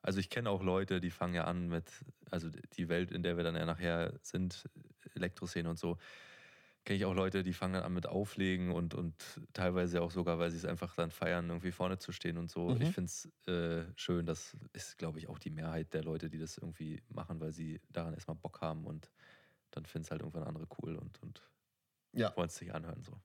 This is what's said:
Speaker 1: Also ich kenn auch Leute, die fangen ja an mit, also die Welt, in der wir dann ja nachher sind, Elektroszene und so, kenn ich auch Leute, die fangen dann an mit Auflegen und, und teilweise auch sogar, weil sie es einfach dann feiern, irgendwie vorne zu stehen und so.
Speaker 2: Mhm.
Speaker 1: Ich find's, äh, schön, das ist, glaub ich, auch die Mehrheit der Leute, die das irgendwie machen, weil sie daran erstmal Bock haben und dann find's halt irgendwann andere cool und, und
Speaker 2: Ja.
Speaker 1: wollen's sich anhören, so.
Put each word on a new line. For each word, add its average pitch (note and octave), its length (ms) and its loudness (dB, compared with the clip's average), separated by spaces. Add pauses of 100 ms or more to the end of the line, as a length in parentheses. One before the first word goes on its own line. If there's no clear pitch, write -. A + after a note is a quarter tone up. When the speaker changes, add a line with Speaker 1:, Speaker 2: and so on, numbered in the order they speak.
Speaker 1:
Also G2 180 2
ich F#2 100 -2
kenn A#2+ 180 2
auch F#2+ 160 4
Leute, F#2 380 6
die F2 100 2
fangen F2+ 240 0
ja E2+ 100 4
an F2 240 2
mit, E2 200 0 (420)
also E2 180 0 (240)
die F2 160 0
Welt, F2 220 4
in F2 120 0
der E2+ 140 4
wir E2+ 60 4
dann E2 120 2
ja E2 100 2
nachher E2+ 560 2
sind, - 480 -2 (440)
Elektroszene F2 560 0
und E2 100 0
so, E2+ 180 2 (880)
kenn G2 140 2
ich F#2+ 80 4
auch F#2+ 80 4
Leute, F#2+ 300 4
die F2+ 100 2
fangen F#2 220 0
dann F2+ 80 2
an F2+ 100 0
mit F2 140 0
Auflegen F#2 600 2
und, E2+ 240 2
und E2+ 200 -2 (400)
teilweise F2+ 480 4
auch E2+ 100 2
sogar, E2+ 280 4
weil E2+ 120 4
sie E2+ 60 -2
es E2+ 80 -4
einfach F2 300 -2
dann E2 160 2
feiern, F2 360 0
irgendwie E2+ 240 0
vorne F2+ 280 0
zu - 120 -8
stehen E2+ 260 -2
und E2+ 140 -4
so. E2+ 160 0
Speaker 2:
Mhm. A#2 140 4
Speaker 1:
Ich D#3 100 6
find's, F2 380 -4 (180)
äh, E2+ 360 2 (120)
schön, F2 300 2
das - 320 -4 (160)
ist, - 240 -10
glaub D#2+ 180 -2
ich, D#2+ 140 -8
auch D2+ 100 -8
die D#2 120 -6
Mehrheit D#2+ 420 -2
der D#2 100 0
Leute, D#2+ 260 -2
die D#2+ 100 -6
das D#2+ 180 -6
irgendwie D#2+ 500 -6
machen, E2 320 -6
weil D#2 140 -2
sie D#2+ 260 -6 (100)
daran E2 240 -2
erstmal D#2+ 220 -6
Bock - 240 -10
haben D#2+ 260 -2
und D#2 240 -8 (640)
dann D#2+ 140 -6
find's D#2+ 260 -6
halt D#2+ 100 -2
irgendwann D#2+ 220 -4
andere D#2 240 -6 (140)
cool D#2+ 160 -4
und, - 260 -10
und - 180 -12 (680)
Speaker 2:
Ja. A2+ 240 2
Speaker 1:
wollen's F2 220 0
sich F2 180 -8
anhören, E2 260 -6
so. - 240 -12